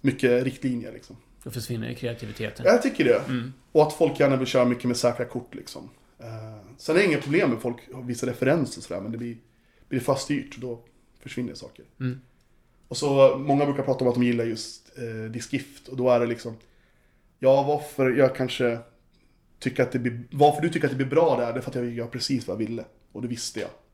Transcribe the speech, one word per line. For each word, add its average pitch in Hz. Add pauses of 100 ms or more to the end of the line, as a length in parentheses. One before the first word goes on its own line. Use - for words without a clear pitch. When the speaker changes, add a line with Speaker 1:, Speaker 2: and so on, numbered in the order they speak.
Speaker 1:
mycket 123
riktlinjer, 127
liksom. - (260)
Speaker 2:
Då 135
försvinner 117
kreativiteten. 113
Speaker 1:
Jag 240
tycker -
det. 120 (100)
Speaker 2:
Mm. 127 (200)
Speaker 1:
Och 156
att 151
folk 156
gärna 139
vill 131
köra 123
mycket 123
med 123
säkra 120
kort, -
liksom. - (280)
Eh, 113 (500)
sen 160
är 190
det 202
inga 151
problem 147
med 113
folk 120
har 127
vissa 123
referenser 131
och -
sådär, -
men 110
det 117
blir, 117 (520)
blir 131
för 135
styrt -
och 117
då 120 (400)
försvinner 120
saker. - (160)
Speaker 2:
Mm. 127 (680)
Speaker 1:
Och 120
så, 139
många 139
brukar 143
prata 131
om 123
att 123
de 123
gillar 120
just, -
eh, 113
Disc 120
Gift, -
och 131
då 127
är 120
det 120
liksom, 117 (840)
ja, 135
varför -
jag 131
kanske 123 (800)
tycker 131
att 123
det 131
blir, 120
varför 147
du 165
tycker 165
att -
det 131
blir 131
bra 127
där, 120
det 123
är 123
för 131
att 120
jag 120
gör 117
precis 120
vad 90
jag 110
ville, 113 (280)
och 113
det 123
visste 117
jag. - (240)